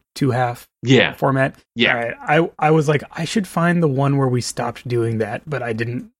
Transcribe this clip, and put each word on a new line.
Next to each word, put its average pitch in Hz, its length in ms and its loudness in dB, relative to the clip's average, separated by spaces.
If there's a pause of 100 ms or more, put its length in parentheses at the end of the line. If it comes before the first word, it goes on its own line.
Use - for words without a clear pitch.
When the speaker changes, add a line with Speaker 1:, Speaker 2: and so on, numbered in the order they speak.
(140)
Speaker 1:
two 139 160 0
half 123 380 -2 (160)
Speaker 2:
Yeah. 120 300 4
Speaker 1:
format. 135 420 0 (200)
Speaker 2:
Yeah. 117 200 2
Speaker 1:
All 117 80 -2
right. 117 180 -6
I, 156 460 0
I 156 40 4
was 156 160 4
like, 151 160 0 (100)
"I 165 120 -4
should 196 220 -4
find 170 340 0
the 160 60 4
one 139 300 0
where 135 100 0
we 123 140 0
stopped - 460 -8
doing 117 320 -2
that," 110 300 -6
but 135 140 -6
I 117 100 -6
didn't 120 460 -8